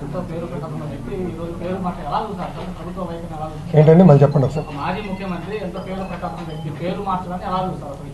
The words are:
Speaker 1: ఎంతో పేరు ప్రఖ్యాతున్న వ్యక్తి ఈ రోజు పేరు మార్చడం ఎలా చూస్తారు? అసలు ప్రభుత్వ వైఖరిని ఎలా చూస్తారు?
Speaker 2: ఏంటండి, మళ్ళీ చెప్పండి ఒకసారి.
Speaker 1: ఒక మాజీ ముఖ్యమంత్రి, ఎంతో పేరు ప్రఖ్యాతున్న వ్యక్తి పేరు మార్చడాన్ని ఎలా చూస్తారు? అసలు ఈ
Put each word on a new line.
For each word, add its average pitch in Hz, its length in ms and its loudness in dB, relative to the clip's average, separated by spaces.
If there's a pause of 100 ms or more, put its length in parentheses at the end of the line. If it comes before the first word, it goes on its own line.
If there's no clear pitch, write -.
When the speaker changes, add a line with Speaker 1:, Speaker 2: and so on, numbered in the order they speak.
Speaker 1:
ఎంతో 151 180 -6
పేరు 170 260 -6
ప్రఖ్యాతున్న 156 380 -8
వ్యక్తి - 320 -8
ఈ 170 240 -6
రోజు 170 120 -8
పేరు 175 300 -6
మార్చడం 180 260 -6
ఎలా - 220 -2
చూస్తారు? 180 200 -6
అసలు 175 240 -8
ప్రభుత్వ 175 280 -10
వైఖరిని 170 360 -8
ఎలా 156 80 -6
చూస్తారు? - 340 0
Speaker 2:
ఏంటండి, 160 240 10
మళ్ళీ 147 200 12
చెప్పండి 139 240 4
ఒకసారి. 156 200 -4
Speaker 1:
ఒక 143 80 -10
మాజీ 185 340 -6
ముఖ్యమంత్రి, 185 540 -6
ఎంతో 185 160 -8
పేరు 185 160 -8
ప్రఖ్యాతున్న 175 520 -8
వ్యక్తి 156 380 -8
పేరు 185 220 -4
మార్చడాన్ని 185 400 -4
ఎలా 185 220 -2
చూస్తారు? 143 240 -8
అసలు 143 140 -12
ఈ 135 60 -12